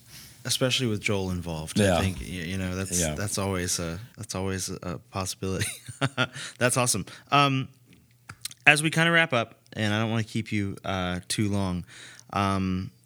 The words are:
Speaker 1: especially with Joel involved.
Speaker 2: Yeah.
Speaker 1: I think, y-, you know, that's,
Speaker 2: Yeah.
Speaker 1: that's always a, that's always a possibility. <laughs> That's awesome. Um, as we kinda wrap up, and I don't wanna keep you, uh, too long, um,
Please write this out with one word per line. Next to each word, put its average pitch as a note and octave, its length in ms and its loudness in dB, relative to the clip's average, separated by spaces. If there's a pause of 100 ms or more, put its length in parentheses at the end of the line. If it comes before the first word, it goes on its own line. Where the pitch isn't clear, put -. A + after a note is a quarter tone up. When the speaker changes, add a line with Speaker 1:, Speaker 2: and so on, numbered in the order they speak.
(440)
Speaker 1:
especially B2+ 420 2
with G#2 140 2
Joel F#2+ 300 0
involved. E2+ 480 -2
Speaker 2:
Yeah. F#2+ 200 6
Speaker 1:
I - 40 4
think, F#2 180 0
y-, - 60 -6
you F2+ 320 -6
know, F#2 180 -2
that's, F#2 240 -2
Speaker 2:
Yeah. D#2 140 0
Speaker 1:
that's G2+ 240 -2
always F#2+ 400 0
a, F2 200 -4 (180)
that's - 180 -10
always F#2+ 340 -2
a F2 320 -8 (100)
possibility. F#2+ 560 -4 (440)
<laughs> - 480 -8
That's B2 180 2
awesome. A#2+ 300 0 (240)
Um, C3+ 380 4 (960)
as D3 160 6
we D#3+ 80 2
kinda D#3+ 220 4
wrap E3 200 4
up, A#2 280 0 (120)
and G#2 220 2
I G#2+ 60 2
don't A2+ 100 2
wanna A2+ 140 2
keep A2 280 -4
you, G2+ 320 0
uh, F2+ 440 0
too G#2+ 200 0
long, F#2+ 360 0 (480)
um, F#2+ 580 0 (160)